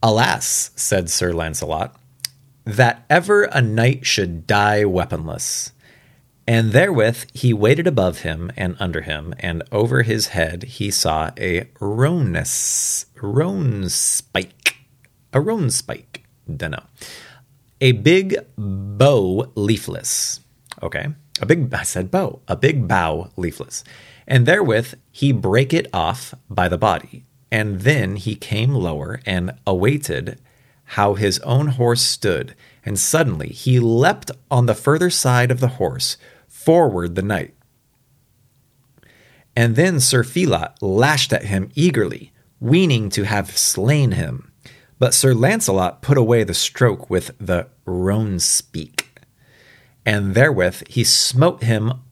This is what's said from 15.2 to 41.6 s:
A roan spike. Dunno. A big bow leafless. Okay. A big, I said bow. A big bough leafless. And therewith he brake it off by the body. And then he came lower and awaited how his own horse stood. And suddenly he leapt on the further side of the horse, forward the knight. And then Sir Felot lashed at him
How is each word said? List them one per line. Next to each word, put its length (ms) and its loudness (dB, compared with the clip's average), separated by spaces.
A 60 4
roan 300 0
spike. 540 -10
Dunno. 340 -8
A 120 6
big 440 4
bow 960 0
leafless. 840 -2
Okay. 260 -6
A 60 2
big, 260 2
I 120 -4
said 260 -6
bow. 380 -4
A 80 -2
big 320 0
bough 480 -2
leafless. 480 -8
And 180 4
therewith 500 2
he 200 0
brake 400 0
it 200 0
off 420 -4
by 200 0
the 100 0
body. 480 -2
And 300 -2
then 340 0
he 180 -6
came 400 -2
lower 500 -4
and 280 -4
awaited 720 -2
how 300 0
his 260 0
own 280 0
horse 340 0
stood. 520 -2
And 140 -6
suddenly 500 0
he 300 0
leapt 520 2
on 160 4
the 80 2
further 360 2
side 400 2
of 100 0
the 180 0
horse, 380 -4
forward 640 2
the 80 -2
knight. 320 -4
And 200 2
then 240 4
Sir 220 2
Felot 580 -2
lashed 520 2
at 120 -2
him 300 -2